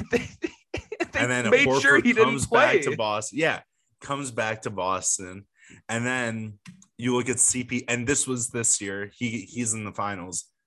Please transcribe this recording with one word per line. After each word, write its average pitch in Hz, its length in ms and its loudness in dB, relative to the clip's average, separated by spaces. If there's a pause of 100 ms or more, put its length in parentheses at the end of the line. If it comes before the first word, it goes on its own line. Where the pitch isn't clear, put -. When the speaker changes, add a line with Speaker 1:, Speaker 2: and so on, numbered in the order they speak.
Speaker 1:
<laughs> - 60 -16
they, - 180 -2 (840)
they - 80 -2
Speaker 2:
And 120 100 2
then 123 220 0
Speaker 1:
made 277 160 6
Speaker 2:
Horford - 140 4
Speaker 1:
sure 277 160 6
he 240 160 6
didn't 220 120 6
Speaker 2:
comes - 220 0
back 262 240 6
Speaker 1:
play. 175 100 4
Speaker 2:
to 135 140 -2
Boston. 107 440 -4
Yeah, 151 220 0 (400)
comes 139 300 -6
back 110 320 -2
to 123 80 -4
Boston. 92 720 -2 (440)
And 117 160 -2
then 113 540 -4 (380)
you 123 180 0
look 123 140 0
at 117 100 0
C - 240 2
P, 120 240 -4
and 120 200 -2
this 143 200 2
was 123 220 -4
this - 320 0
year. 101 320 -6
He, 117 280 -6
he's 107 340 -4
in 110 100 -8
the 98 80 -10
finals. 95 520 -6 (220)